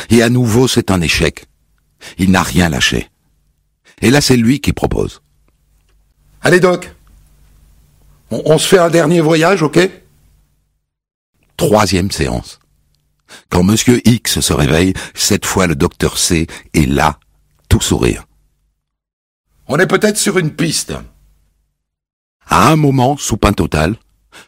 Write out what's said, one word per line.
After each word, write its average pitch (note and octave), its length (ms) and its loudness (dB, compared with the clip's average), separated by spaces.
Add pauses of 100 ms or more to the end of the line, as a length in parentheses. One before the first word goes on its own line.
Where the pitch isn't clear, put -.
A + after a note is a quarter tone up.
Et A#2 120 4
à A#2 80 2
nouveau, B2 380 2
c'est - 240 0
un F#2 100 0
échec. - 440 -2 (720)
Il F#2 140 2
n'a F#2 120 2
rien F2 260 0
lâché. B1 400 -2 (920)
Et A2 100 0
là, C#3+ 80 4
c'est B2+ 180 2
lui A#2+ 220 2
qui - 140 -2
propose. - 480 -4 (1200)
Allez, E3+ 180 4
Doc. F3 340 0 (1400)
On, A#2 160 -6
on D#3 120 4
se - 100 -4
fait F#3+ 120 4
un E3+ 100 2
dernier E3 320 2
voyage, D#3+ 420 2
ok ? D3+ 160 0 (1800)
Troisième G2 560 0
séance. A#1+ 480 -6 (920)
Quand F2+ 140 2
Monsieur A2 440 2
X A2 340 -2
se F2 120 -2
réveille, D#2+ 400 2 (200)
cette - 320 -2
fois F#2+ 220 0
le D#2+ 80 -2
docteur D#2+ 420 -2
C E2 300 -2 (260)
est D#2 120 2
là, C#2+ 340 0 (500)
tout - 120 2
sourire. B1 440 -2 (1400)
On C3+ 100 -2
est F3+ 100 2
peut-être G#3 300 0
sur F#3+ 200 -2
une D#3+ 140 -2
piste. - 420 -6 (1600)
À F#2 200 2
un D#3 80 4
moment, C#3 400 2
sous - 180 -6
pain G2+ 160 0
total, D#2+ 460 -2 (500)